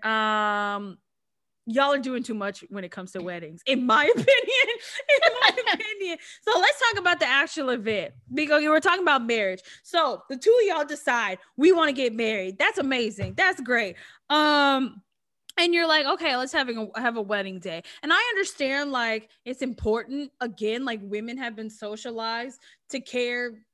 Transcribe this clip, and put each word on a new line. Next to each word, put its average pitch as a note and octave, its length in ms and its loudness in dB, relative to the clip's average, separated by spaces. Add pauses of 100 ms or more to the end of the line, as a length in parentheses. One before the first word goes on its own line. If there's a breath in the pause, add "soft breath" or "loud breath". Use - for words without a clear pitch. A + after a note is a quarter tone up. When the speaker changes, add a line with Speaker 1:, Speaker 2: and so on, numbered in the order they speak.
Speaker 1:
um, G#3 920 0 (680)
y'all C#4 260 2
are C#4 60 2
doing B3+ 240 -4
too A#3+ 120 -8
much G3+ 340 -6
when G3 140 -10
it F3 80 -12
comes F#3 220 -14
to F#3 80 -8
weddings, E3+ 460 -12
in C4 180 2
my B3 200 4
<laughs> A4+ 60 4
opinion. B4 680 2 (320 loud breath)
In D5 320 6
my A4 220 4
Speaker 2:
<laughs> G#4+ 120 2
Speaker 1:
opinion. G4+ 420 -6 (260 loud breath)
So G#4+ 160 4
let's G4+ 200 2
talk A4+ 200 2
about F4 200 2
the D4 80 2
actual C#4 440 0
event, G#3 440 -4 (180)
because D4+ 280 2
we D4+ 80 0
were D#4 120 6
talking F#4 220 2
about C#4 220 2
marriage. G#3 360 -2 (220 loud breath)
So D4+ 460 0
the C4+ 80 -8
two A4 240 6
of G4+ 60 4
y'all D#4+ 180 0
decide, A#3+ 540 -2 (180 soft breath)
"We D#4+ 160 6
wanna D#4 200 4
get B3 200 -2
married." G#3+ 460 -4
That's G4 200 2
amazing. A3 560 -2
That's F#4 260 0
great. A3+ 360 -2 (320 loud breath)
Um, C#4+ 720 2 (540)
and F4 160 2
you're E4+ 140 2
like, D#4 200 4
"Okay, D#4+ 300 0
let's C4 160 -4
have C#4 160 0
a, A3 280 -6
have A#3 200 -2
a A3 60 -4
wedding F#3+ 360 -4
day." E3 240 -10 (200 loud breath)
And D#4 100 2
I F#4 40 4 (180)
understand, C#4+ 560 -2
like, A3+ 400 -4 (140 soft breath)
it's B3+ 180 -8
important. B3+ 680 -4 (100)
Again, A3+ 440 -4
like, A3+ 180 -6
women A3 340 -8
have A#3+ 180 -8
been A3 160 -10
socialized A3+ 880 -8 (280 soft breath)
to C4 120 -6
care A#3+ 600 -6 (100)